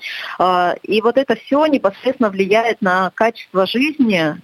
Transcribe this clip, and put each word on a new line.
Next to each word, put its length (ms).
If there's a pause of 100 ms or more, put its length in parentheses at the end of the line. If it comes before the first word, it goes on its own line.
(380)
А, 460
и 180
вот 160
это 180
все 300
непосредственно 640
влияет 500
на 360
качество 500
жизни 800